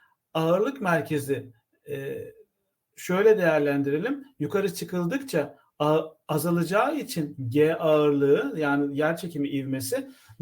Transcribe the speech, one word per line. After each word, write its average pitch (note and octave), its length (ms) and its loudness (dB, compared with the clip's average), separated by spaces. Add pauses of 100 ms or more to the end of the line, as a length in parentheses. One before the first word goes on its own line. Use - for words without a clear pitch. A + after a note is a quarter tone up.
(340)
ağırlık F#3 460 0
merkezi, C#3+ 720 -2 (360)
e, C#3 360 -10 (720)
şöyle G#3+ 420 4
değerlendirelim. D#3 840 0 (140)
Yukarı F#3 360 -2
çıkıldıkça F3 840 -4 (200)
a-, D#3 380 0 (120)
azalacağı F3 680 0
için D#3+ 400 -6 (120)
G D3+ 280 4
ağırlığı D3+ 800 4
yani C#3+ 400 0
yer D#3 200 0
çekimi D3 320 -6
ivmesi C3+ 640 -6 (320)